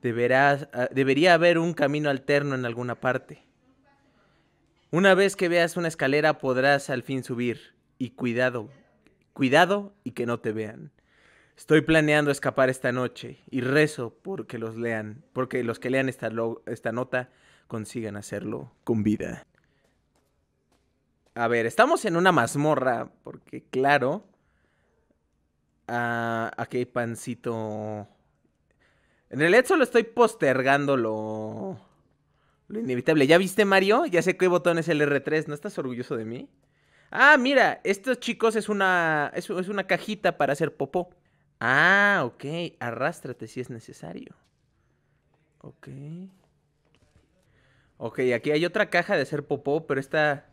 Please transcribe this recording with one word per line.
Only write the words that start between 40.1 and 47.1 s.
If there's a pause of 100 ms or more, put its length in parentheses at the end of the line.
para
hacer
popó. (480)
Ah,
ok.
Arrástrate
si
es
necesario. (1200)
Ok. (2000)